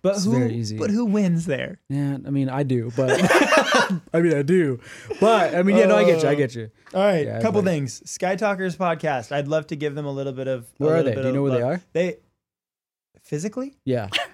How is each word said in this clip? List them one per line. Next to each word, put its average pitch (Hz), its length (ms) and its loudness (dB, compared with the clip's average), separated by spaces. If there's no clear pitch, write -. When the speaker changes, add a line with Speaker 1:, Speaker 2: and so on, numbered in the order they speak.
Speaker 1:
But 196 140 0
Speaker 2:
It's 196 80 -2
Speaker 1:
who, 185 140 2
Speaker 2:
very 117 160 0
easy. 110 240 -6
Speaker 1:
but 208 120 -2
who 226 140 0
wins 185 420 0
there? 165 420 -6
Speaker 2:
Yeah, 139 360 -2
I 139 60 -8
mean, 139 180 0
I 131 140 -2
do, 120 340 -2
but 131 140 2
Speaker 1:
<laughs> 151 100 2
Speaker 2:
<laughs> - 920 2
I 165 60 2
mean, 170 140 2
I 143 80 2
do, 143 360 2
but 196 340 4
I 175 100 2
mean, 202 120 4
yeah, 214 100 6
no, 185 100 6
I - 80 4
get 165 180 4
you, 151 60 4
I 143 40 2
Speaker 1:
Uh, 147 40 2
Speaker 2:
get 127 180 -2
you. 113 160 -10
Speaker 1:
all 190 100 2
right, 170 220 2
Speaker 2:
Yeah, 110 160 -6
Speaker 1:
couple 208 200 2
Speaker 2:
but 185 80 0
Speaker 1:
things. 143 380 -4
Sky 185 280 -4
Talkers 190 400 -2
podcast. 156 560 -2
I'd 143 160 -2
love 156 200 -2
to 160 80 -6
give 143 200 -4
them 147 100 -6
a 139 60 -6
little 139 200 -6
bit 131 140 -8
of, 127 160 -4
a 143 60 -2
Speaker 2:
Where 156 100 4
are - 40 4
Speaker 1:
little 156 120 2
Speaker 2:
they? 110 60 -2
Speaker 1:
bit - 60 -4
Speaker 2:
Do - 0 -
you 127 80 -2
Speaker 1:
of 127 40 0
Speaker 2:
know 139 80 0
where 139 100 2
they 120 120 2
Speaker 1:
love. 135 100 0
Speaker 2:
are? 180 80 -6
Speaker 1:
They 175 240 -2
physically? 214 520 -6
Speaker 2:
Yeah. 117 260 -4